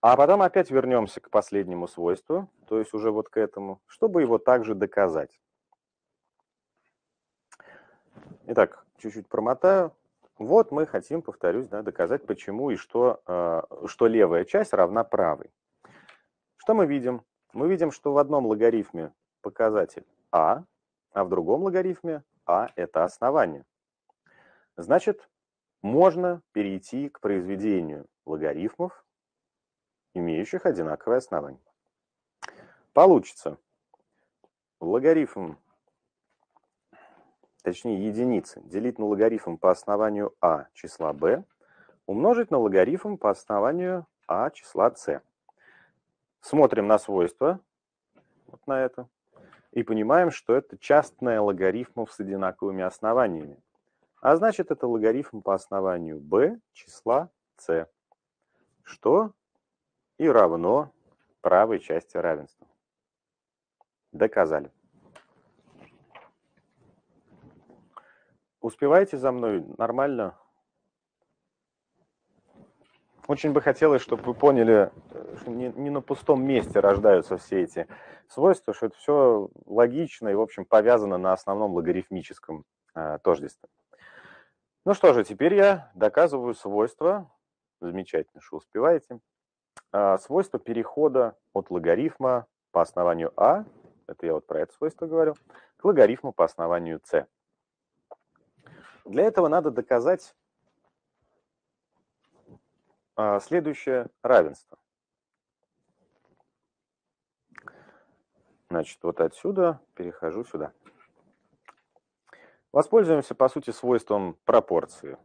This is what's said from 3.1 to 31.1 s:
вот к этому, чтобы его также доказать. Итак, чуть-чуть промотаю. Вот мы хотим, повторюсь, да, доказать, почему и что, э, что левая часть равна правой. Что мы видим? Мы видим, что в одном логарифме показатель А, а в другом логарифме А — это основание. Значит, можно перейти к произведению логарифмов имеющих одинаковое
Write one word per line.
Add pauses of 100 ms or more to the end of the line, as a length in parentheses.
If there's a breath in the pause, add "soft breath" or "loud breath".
вот
к
этому,
чтобы
его
также
доказать. (3000 soft breath)
Итак, (140)
чуть-чуть
промотаю. (460)
Вот
мы
хотим,
повторюсь,
да,
доказать,
почему
и
что,
э, (240)
что
левая
часть
равна
правой. (1080 soft breath)
Что
мы
видим? (300)
Мы
видим,
что
в
одном
логарифме (300)
показатель (280)
А, (480)
а
в
другом
логарифме (240)
А —
это
основание. (1120 soft breath)
Значит, (540)
можно (100)
перейти
к
произведению (200)
логарифмов (1120)
имеющих
одинаковое